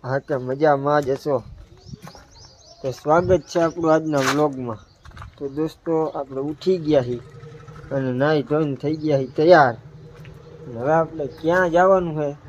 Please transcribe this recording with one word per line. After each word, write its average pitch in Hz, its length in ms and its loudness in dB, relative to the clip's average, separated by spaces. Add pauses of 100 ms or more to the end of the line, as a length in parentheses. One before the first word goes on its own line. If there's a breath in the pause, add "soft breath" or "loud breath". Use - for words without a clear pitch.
હા 131 140 -4
કે 143 180 -4
મજામાં 139 640 0
જ 127 80 -4
હશો? 135 320 -2 (1400)
તો 131 80 -6
સ્વાગત 165 500 0
છે - 200 -4
આપણું 160 340 0
આજના 156 240 0
વ્લોગમાં. 131 580 -2 (600)
તો 139 100 -8
દોસ્તો, 160 560 -4
આપણે 139 360 -8
ઉઠી 156 380 -2
ગયા 151 240 2
છીએ 120 180 -6 (720)
અને 135 220 -2
નાહી 143 300 0
ધોઈને 147 320 -2
થઈ 143 220 -6
ગયા 151 220 0
છીએ 135 80 -2
તૈયાર. 151 480 6 (920)
અને 117 140 -12
હવે 139 120 -2
આપણે 160 340 0
ક્યાં 170 440 0
જવાનું 175 460 4
છે 147 120 -2 (200)